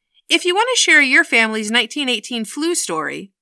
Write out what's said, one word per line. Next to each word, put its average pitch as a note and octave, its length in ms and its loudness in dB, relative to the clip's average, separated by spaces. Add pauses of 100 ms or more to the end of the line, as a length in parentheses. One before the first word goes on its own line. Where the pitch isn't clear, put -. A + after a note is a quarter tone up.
(280)
If E4 160 0
you F4+ 100 0
want A4 200 0
to A#4 60 0
share D#4 220 6
your B3+ 220 4
family's A3 460 0
nineteen B3 380 -2
eighteen A#3 360 -4
flu E4 300 -2
story D#3 680 -6